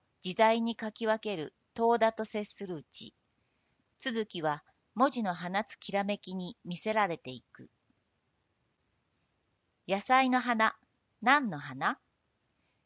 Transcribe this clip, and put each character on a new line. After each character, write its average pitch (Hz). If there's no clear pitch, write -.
自 180
在 226
に 226
書 214
き 226
分 220
け 208
る 156
遠 233
田 220
と 220
接 214
す -
る 180
う 143
ち、 -
都 262
築 214
は 151
文 262
字 247
の 185
放 170
つ -
き -
ら 196
め 202
き 185
に 180
魅 175
せ 214
ら 214
れ 165
て -
い 127
く。 -
野 190
菜 262
の 247
花、 233
何 262
の 156
花？ 143